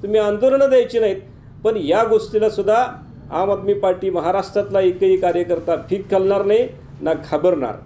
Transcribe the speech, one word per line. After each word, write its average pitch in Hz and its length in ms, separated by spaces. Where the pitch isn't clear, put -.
तुम्ही 214 180
आंदोलनं 254 500
द्यायची 240 280
नाहीत. 202 180
पण 220 120
या 196 280
गोष्टीला 220 460
सुद्धा 214 360
आम 185 200
आदमी 202 240
पार्टी 190 360
महाराष्ट्रातला 185 720
एकही 185 360
कार्यकर्ता 175 600
भीक 190 340
घालणार 196 340
नाही 226 240
ना 160 100
घाबरणार. 151 640